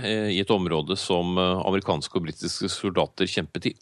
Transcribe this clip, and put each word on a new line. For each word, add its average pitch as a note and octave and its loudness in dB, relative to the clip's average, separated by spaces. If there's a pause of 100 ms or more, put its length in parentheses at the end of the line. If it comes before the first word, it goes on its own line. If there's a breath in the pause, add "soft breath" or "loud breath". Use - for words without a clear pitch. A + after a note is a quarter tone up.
eh, G#2+ 0
i F#2 2
et G#2 2
område F2 2
som, F2+ 2
eh, F2+ 2
amerikanske F#2+ 0
og F2 -2
britiske F2 -6
soldater F2+ 0
kjempet E2+ -2
i - -6